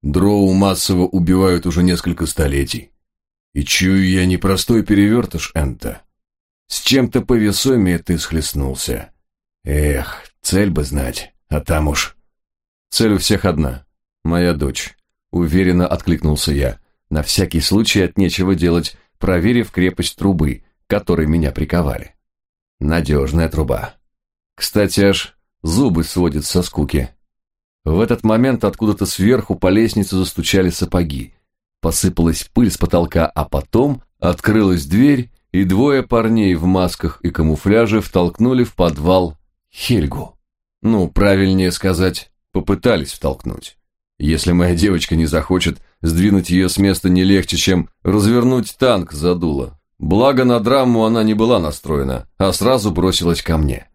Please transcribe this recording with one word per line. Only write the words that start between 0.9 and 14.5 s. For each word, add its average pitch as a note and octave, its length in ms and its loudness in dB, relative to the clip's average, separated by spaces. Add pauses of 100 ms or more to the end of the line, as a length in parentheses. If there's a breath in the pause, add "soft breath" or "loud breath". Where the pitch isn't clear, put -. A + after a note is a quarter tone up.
убивают F2+ 640 0
уже F2 160 0
несколько F2 440 -2
столетий. C#2 640 -4 (640)
И C#2+ 100 -4
чую F#2+ 440 0
я F#2 180 2
непростой F#2+ 560 0
перевертыш, G#2 720 0
Энта. C2+ 480 -6 (680)
С - 120 -8
чем-то B2+ 420 0
повесомее G#2+ 760 0
ты E2+ 200 -4
схлестнулся. C#2 920 -6 (540)
Эх, C#2+ 580 -2 (200)
цель G2 280 0
бы D#2 140 -2
знать, C2 500 -6 (140)
а D2 120 -4
там D#2 280 -2
уж. - 280 -6 (760)
Цель A2 240 2
у F#2+ 40 0
всех G2 260 0
одна. D2 400 -2 (380)
Моя F2 320 0